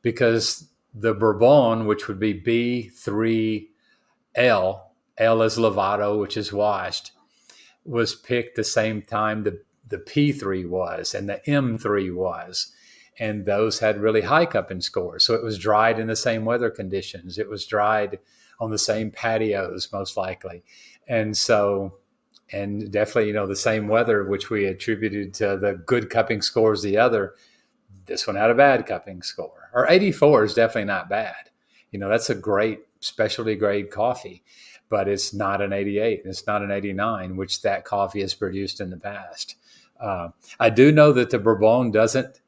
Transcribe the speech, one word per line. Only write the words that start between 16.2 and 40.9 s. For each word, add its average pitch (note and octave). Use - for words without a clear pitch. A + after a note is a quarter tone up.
weather A#2
conditions. F#2
It G2+
was G#2
dried G#2
on A2
the G#2+
same A2
patios, G2+
most G2
likely. F#2
And G#2+
so, G2+
and G2+
definitely, G#2+
you G#2
know, G#2
the G2
same A2
weather, A2
which G2
we G#2
attributed G2+
to G2
the F#2+
good A#2+
cupping A2+
scores, G#2+
the G2+
other, A2+
this -
one G2
had A2
a A#2+
bad C3+
cupping F#2
score. -
Or B2
eighty-four D3+
is G2+
definitely A2+
not F#2
bad. G2+
You G2+
know, G2
that's A2+
a A#2+
great G#2
specialty A2
grade G2+
coffee, A2
but G2+
it's G2+
not G2+
an G2
eighty-eight, G2+
it's F#2
not G#2
an G2+
eighty-nine, G2
which F#2+
that G2
coffee G2+
has G2
produced G2
in F#2
the F#2
past. G2
Uh, F#2
I A2+
do C3